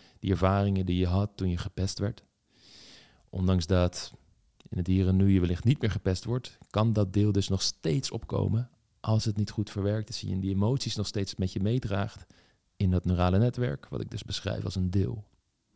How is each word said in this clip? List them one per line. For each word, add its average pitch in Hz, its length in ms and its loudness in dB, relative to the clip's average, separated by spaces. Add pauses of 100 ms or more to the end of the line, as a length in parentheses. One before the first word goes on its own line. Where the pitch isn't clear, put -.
(200)
die 98 120 0
ervaringen 95 540 2
die 92 120 0
je 92 100 2
had 98 280 0
toen 92 140 -2
je 87 80 0
gepest - 420 -6
werd? 101 240 -6 (1080)
Ondanks 92 360 2
dat 90 480 0 (560)
in - 80 -8
het 87 100 -2
hier 92 200 4
en 95 80 4
nu 98 160 6
je 95 80 6
wellicht 87 240 0
niet 135 180 2
meer 110 100 0
gepest 95 320 -2
wordt, 123 340 -6 (120)
kan 110 240 2
dat 101 200 2
deel 104 180 4
dus 98 160 0
nog 95 140 0
steeds - 500 -4
opkomen 107 580 -2 (300)
als 110 260 0
het 104 120 -2
niet 104 140 -2
goed - 180 -4
verwerkt 104 400 -4
is - 140 -10
en 104 60 -6
je 95 100 -4
die 95 140 -2
emoties 110 420 -2
nog 101 120 -4
steeds - 280 -6
met 95 180 -2
je - 60 -4
meedraagt 101 760 -4 (420)
in 95 160 2
dat 90 140 2
neurale 90 320 4
netwerk, 120 520 0
wat 60 120 -6
ik - 100 -8
dus - 120 -8
beschrijf - 400 -6
als - 120 -4
een 92 140 0
deel. 101 340 0 (520)